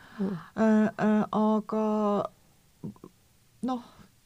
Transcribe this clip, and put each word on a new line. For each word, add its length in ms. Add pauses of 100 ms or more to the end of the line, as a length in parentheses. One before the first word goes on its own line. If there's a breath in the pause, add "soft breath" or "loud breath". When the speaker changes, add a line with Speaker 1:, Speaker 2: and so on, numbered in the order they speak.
(120)
Speaker 1:
Mm. 200 (200 loud breath)
Speaker 2:
Äh, 420
äh, 340
aga 560 (1800)
noh, 220 (420 loud breath)